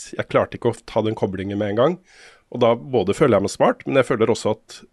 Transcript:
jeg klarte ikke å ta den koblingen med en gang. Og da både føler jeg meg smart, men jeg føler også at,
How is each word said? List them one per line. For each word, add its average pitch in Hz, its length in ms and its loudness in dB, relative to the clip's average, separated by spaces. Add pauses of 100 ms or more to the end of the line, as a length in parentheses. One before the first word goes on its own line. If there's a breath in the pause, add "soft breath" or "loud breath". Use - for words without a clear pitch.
(120)
jeg - 160 -6
klarte 104 300 0
ikke 120 140 0
å - 60 -12 (100)
ta 113 160 -2
den 110 120 -2
koblingen 98 400 -4
med 101 160 -2
en 107 60 -2
gang. 156 160 4 (580 soft breath)
Og 123 80 -6
da 117 140 6
både 127 420 0
føler 120 220 4
jeg 98 60 2
meg 98 80 -2
smart, 196 340 0
men 139 100 0
jeg 131 120 2
føler 113 200 2
også 107 240 0
at, - 220 -10 (180)